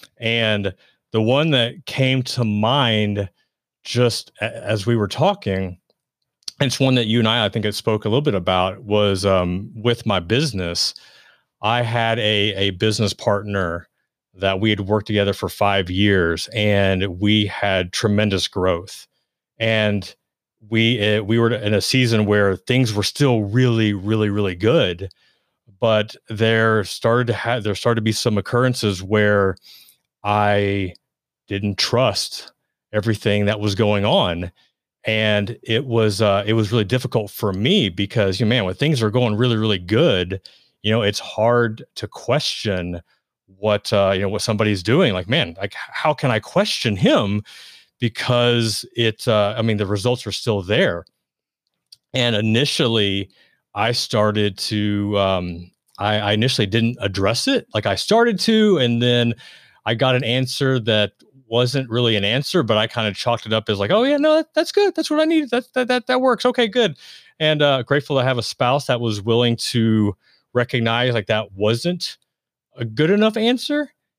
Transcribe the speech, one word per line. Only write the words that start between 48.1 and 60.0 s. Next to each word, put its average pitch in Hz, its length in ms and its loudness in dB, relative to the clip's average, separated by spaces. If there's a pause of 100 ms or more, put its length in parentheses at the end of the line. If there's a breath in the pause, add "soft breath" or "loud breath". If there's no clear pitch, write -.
it, 113 320 -2
uh, 107 280 2
I 117 40 -2
mean, 113 160 0
the 104 80 -2
results 107 420 -2
are 98 60 -6
still 104 280 -2
there. 101 440 0 (1080)
And 120 220 2
initially, 110 920 0 (460 soft breath)
I 113 180 0
started 107 640 0
to, 104 600 -2
um, 90 540 -2 (280)
I, 104 200 0
I 104 140 0
initially 110 340 0
didn't 117 320 0
address 98 480 -2
it. 269 260 0
Like, 107 120 -2
I 101 100 0
started 226 460 0
to, 214 360 4
and 120 240 2
then 120 340 2 (500 loud breath)
I 117 100 0
got 131 200 2